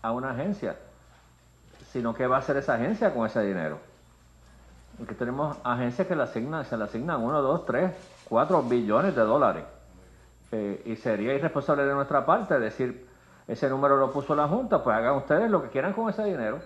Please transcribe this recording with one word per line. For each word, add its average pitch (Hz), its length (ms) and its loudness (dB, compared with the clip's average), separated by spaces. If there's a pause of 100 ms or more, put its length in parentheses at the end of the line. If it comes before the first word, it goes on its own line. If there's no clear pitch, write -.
a 113 100 -4
una 127 200 -4
agencia, 143 460 -4 (1120)
sino 117 220 -2
qué 127 140 -2
va 131 100 4
a - 20 2
hacer 139 180 -2
esa 135 180 0
agencia 190 380 0
con 113 120 0
ese 110 160 -2
dinero. 85 380 -2 (1200)
Porque 107 180 -10
tenemos 139 480 -4
agencias 123 440 -2
que 180 80 -2
le 143 80 0
asignan, 139 400 -4
se 120 140 -6
le 110 80 -4
asignan 127 360 -4
uno, 139 200 0
dos, - 240 0
tres, 170 260 0 (380)
cuatro 147 320 4
billones 123 540 2
de 117 80 4
dólares. 107 420 2 (880)
Eh, 104 340 -4
y 113 100 -6
sería 110 380 -2
irresponsable 143 520 0
de 139 100 2
nuestra 139 280 0
parte 180 360 2
decir, 117 500 -4 (380)
"Ese 135 200 -2
número 135 300 4
lo 135 140 2
puso 143 240 -2
la 147 120 2
Junta, 214 360 0
pues 110 120 2
hagan 120 200 2
ustedes 180 340 2
lo 175 140 2
que 120 60 -10
quieran 147 240 -2
con 226 140 -2
ese 214 160 -4
dinero". 147 420 -2